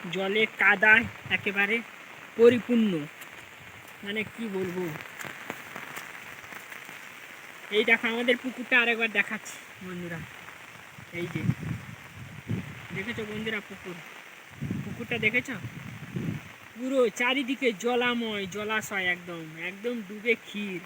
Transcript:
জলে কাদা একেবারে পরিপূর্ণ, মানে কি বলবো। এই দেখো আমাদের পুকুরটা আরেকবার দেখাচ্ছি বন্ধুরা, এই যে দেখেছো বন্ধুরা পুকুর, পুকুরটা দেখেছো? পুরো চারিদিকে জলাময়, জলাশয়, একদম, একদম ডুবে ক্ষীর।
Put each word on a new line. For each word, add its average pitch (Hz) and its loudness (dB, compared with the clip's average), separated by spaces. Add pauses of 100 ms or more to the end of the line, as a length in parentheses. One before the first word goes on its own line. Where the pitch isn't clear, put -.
(160)
জলে 196 4 (180)
কাদা 202 10 (420)
একেবারে 202 2 (600)
পরিপূর্ণ, 233 8 (1120)
মানে 208 -2 (120)
কি 226 -6 (140)
বলবো। 185 -2 (3000)
এই 226 8
দেখো 226 6
আমাদের 247 4
পুকুরটা 254 0
আরেকবার 226 4
দেখাচ্ছি - -2 (300)
বন্ধুরা, 175 -6 (1000)
এই 175 -2
যে - 0 (1500)
দেখেছো 220 -4
বন্ধুরা 214 -4 (100)
পুকুর, 185 -10 (880)
পুকুরটা 233 -6
দেখেছো? 247 2 (1200)
পুরো 262 2 (200)
চারিদিকে 254 2 (140)
জলাময়, 240 2 (100)
জলাশয়, 208 -2
একদম, 175 -8 (260)
একদম 214 -4 (120)
ডুবে 214 0 (120)
ক্ষীর। 202 -4